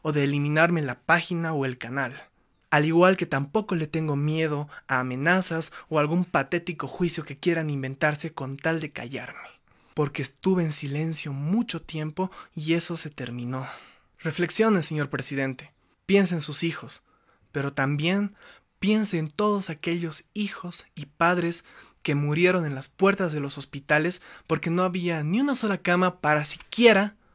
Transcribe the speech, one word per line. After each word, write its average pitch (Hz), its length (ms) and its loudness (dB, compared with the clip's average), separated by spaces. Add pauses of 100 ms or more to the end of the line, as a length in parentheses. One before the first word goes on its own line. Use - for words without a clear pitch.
o 156 100 -2
de 147 120 2
eliminarme 147 580 2
la 127 180 -6
página 165 520 0
o 143 120 0
el 127 140 -4
canal. 127 500 -8 (420)
Al 151 160 6
igual 175 300 6
que 175 100 -4
tampoco 147 480 -2
le 156 120 -2
tengo 156 300 -2
miedo 151 520 -2 (200)
a 127 120 2
amenazas 160 720 0 (160)
o 156 100 0
algún 160 260 2
patético 165 640 -2
juicio 160 380 -2
que 135 140 -14
quieran 165 320 0
inventarse 143 640 -2
con 135 240 -10
tal 160 240 -2
de 160 120 -10
callarme. 120 460 -12 (560)
Porque 147 280 -2
estuve 180 420 0
en 156 80 -2
silencio 151 600 -4
mucho 165 500 0
tiempo 156 480 -6 (240)
y 160 200 0
eso 170 220 0
se 151 140 -6
terminó. 123 560 -8 (520)
Reflexione, 175 640 2
señor 147 280 -2
presidente. 135 600 -6 (340)
Piense 190 280 4
en 165 60 -2
sus 143 220 -4
hijos, - 420 -6 (480)
pero 139 220 -4
también 156 600 0 (440)
piense 208 400 2
en 156 120 -4
todos 208 380 0
aquellos 170 640 -6
hijos - 600 -6
y 147 120 -12
padres 170 580 0 (380)
que 151 120 0
murieron 165 500 4
en 147 100 -4
las 135 140 -8
puertas 190 440 2
de 151 80 -2
los 139 180 -6
hospitales 151 640 0 (240)
porque 160 240 -2
no 175 120 2
había 175 400 -2
ni 170 180 0
una 285 140 2
sola 202 240 0
cama 180 420 2
para 147 240 4
siquiera 208 720 4 (180)